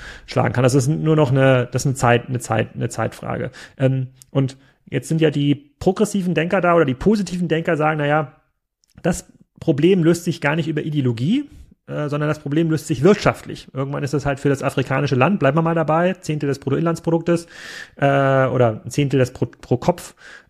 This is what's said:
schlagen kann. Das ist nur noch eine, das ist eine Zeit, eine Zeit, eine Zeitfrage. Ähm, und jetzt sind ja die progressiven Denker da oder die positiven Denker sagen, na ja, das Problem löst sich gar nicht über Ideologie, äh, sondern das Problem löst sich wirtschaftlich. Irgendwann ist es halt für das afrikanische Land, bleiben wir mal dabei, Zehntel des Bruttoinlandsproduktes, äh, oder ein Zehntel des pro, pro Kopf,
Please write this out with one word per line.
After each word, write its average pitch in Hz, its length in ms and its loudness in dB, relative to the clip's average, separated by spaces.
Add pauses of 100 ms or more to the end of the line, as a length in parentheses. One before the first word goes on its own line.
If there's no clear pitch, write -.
(260)
schlagen 120 280 -2
kann. 123 100 0
Das 127 100 4
ist 131 160 2
nur 156 260 0
noch 151 160 2
eine, 131 400 4
das 127 120 -4
ist - 20 0
eine 131 100 0
Zeit, 120 320 2
eine 127 120 -4
Zeit, 113 360 -4
eine 123 140 -6
Zeitfrage. 117 600 -6 (260)
Ähm, 131 300 0 (220)
und 135 280 -2 (280)
jetzt - 220 -6
sind 160 140 0
ja 156 80 4
die 143 260 2
progressiven 185 800 -2
Denker 175 260 0
da 175 160 4
oder 165 100 6
die 160 80 0
positiven 180 540 0
Denker 160 300 0
sagen, 151 220 0
na 147 60 -2
ja, 147 280 0 (680)
das - 300 -4 (300)
Problem 165 420 2
löst 170 220 2
sich - 160 -4
gar 147 160 0
nicht 165 100 -2
über 151 140 -4
Ideologie, 147 680 -2 (400)
äh, 147 200 -6
sondern 147 180 -2
das 151 120 -2
Problem 156 300 0
löst 160 180 -2
sich 127 140 -4
wirtschaftlich. - 720 0
Irgendwann 139 300 -6
ist 135 100 -4
es 139 120 -2
halt 139 160 -4
für 143 80 2
das 135 120 0
afrikanische 139 540 -2
Land, 151 240 2
bleiben 139 180 2
wir 165 40 2
mal 165 120 0
dabei, 165 400 0
Zehntel 151 340 -6
des 139 120 -2
Bruttoinlandsproduktes, 165 880 -2 (480)
äh, 143 100 -2
oder 131 800 2
ein 127 80 -12
Zehntel 139 280 0
des 127 120 2
pro, - 140 -4
pro - 320 -4
Kopf, - 360 -2 (360)